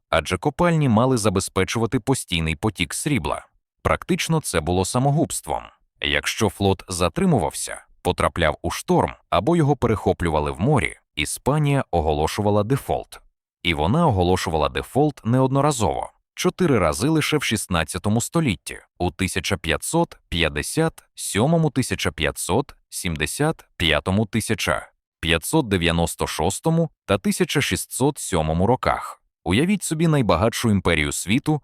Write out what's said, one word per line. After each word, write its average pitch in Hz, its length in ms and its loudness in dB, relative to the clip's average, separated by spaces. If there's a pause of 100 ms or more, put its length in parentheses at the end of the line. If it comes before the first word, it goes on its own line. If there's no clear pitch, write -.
адже 80 280 0
копальні 156 520 0
мали 123 280 4
забезпечувати 101 840 -2
постійний 82 560 0
потік - 380 -4
срібла. 85 520 -2 (360)
Практично 160 600 0
це - 180 -4
було 90 260 0
самогубством. 127 800 -2 (380)
Якщо 71 480 0
флот 95 380 0
затримувався, 90 960 -2 (180)
потрапляв 85 600 0
у 85 100 -4
шторм 107 420 0 (160)
або 113 260 2
його 147 200 4
перехоплювали 85 760 0
в 67 80 -10
морі, 98 360 2 (200)
Іспанія 139 760 0
оголошувала 87 720 0
дефолт. 101 580 -4 (420)
І 85 100 2
вона 107 340 2
оголошувала 87 600 2
дефолт 135 540 -2
неодноразово. 127 880 0 (240)
Чотири 170 440 2
рази 85 300 0
лише 156 280 0
в 139 60 -2
шістнадцятому 95 800 -2
столітті, 131 580 -4 (180)
у - 140 0
тисяча 92 460 -2
п'ятсот 82 600 -2 (120)
п'ятдесят 80 760 -2 (120)
сьомому, 156 540 0
тисяча - 420 -2
п'ятсот 82 640 -2 (140)
сімдесят 85 760 -4 (120)
п'ятому, 85 480 0
тисяча 104 460 -2
п'ятсот 62 180 -2
сімдесят - 100 -20 (200)
п'ятому 85 1700 0 (160)
та 98 120 2
тисяча 180 440 0
шістсот - 560 -2
сьомому 82 500 0
роках. - 540 -2 (220)
Уявіть 170 400 2
собі 165 240 0
найбагатшу 113 640 2
імперію 82 400 2
світу, 139 520 -2